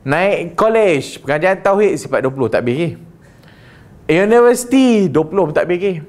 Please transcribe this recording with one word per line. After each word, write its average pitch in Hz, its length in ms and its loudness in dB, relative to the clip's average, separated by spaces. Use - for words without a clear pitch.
Naik 165 560 -2
kolej, 208 640 0
pengajian 160 400 -2
tauhid, 196 400 0
sifat 127 240 -4
dua 131 80 -2
puluh. 127 160 -2
Tak 104 160 -2
habis 120 80 0
lagi. 160 160 -4
Universiti, 233 1040 2
dua 156 160 0
puluh 175 240 -2
tak 151 160 -2
habis 180 80 0
lagi. 190 160 -4